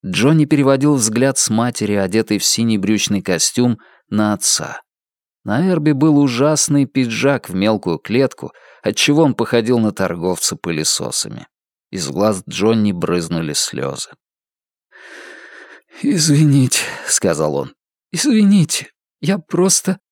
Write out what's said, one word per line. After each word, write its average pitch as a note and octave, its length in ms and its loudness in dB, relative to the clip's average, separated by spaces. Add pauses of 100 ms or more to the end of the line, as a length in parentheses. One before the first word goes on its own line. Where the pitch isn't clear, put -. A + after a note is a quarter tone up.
Джонни C3 400 2
переводил C#3+ 500 2
взгляд A#2+ 420 0
с - 120 -2
матери, A2 440 -2
одетой G2+ 460 0
в - 40 -4
синий A2+ 340 0
брючный G2 440 0
костюм, A2 580 0 (300)
на G#2 240 0
отца. - 480 -4 (640)
На C3 240 0
Эрбе D3+ 240 2
был D3 240 4
ужасный C#3+ 680 2
пиджак C3 640 -2
в F2+ 60 -12
мелкую F#2+ 460 0
клетку, - 520 -2 (300)
отчего D3 420 2
он C3+ 120 2
походил A#2 440 0
на G#2+ 120 2
торговца F2 640 -4
пылесосами. - 920 -6 (440)
Из F2 180 -8
глаз F#2 380 0
Джонни G#2+ 440 0
брызнули E2 640 -4
слезы. C#2 560 -6 (1900)
«Извините», — D3+ 840 2 (240)
сказал D2+ 480 0
он. C2+ 180 -6 (380)
«Извините, G#3 800 2 (300)
я F3+ 180 -2
просто». F#3 600 0 (120)